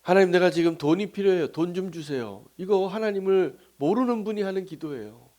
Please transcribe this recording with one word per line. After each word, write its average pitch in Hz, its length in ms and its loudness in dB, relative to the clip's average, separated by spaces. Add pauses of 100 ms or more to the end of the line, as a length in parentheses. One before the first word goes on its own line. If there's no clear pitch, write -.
"하나님, 185 300 4
내가 180 180 4
지금 165 280 0
돈이 190 340 0
필요해요. 180 400 0
돈 170 220 -4
좀 185 180 -6
주세요." 131 540 -10 (120)
이거 190 300 0
하나님을 190 720 0 (180)
모르는 226 460 0
분이 208 180 -4
하는 190 240 -4
기도예요. 123 720 -12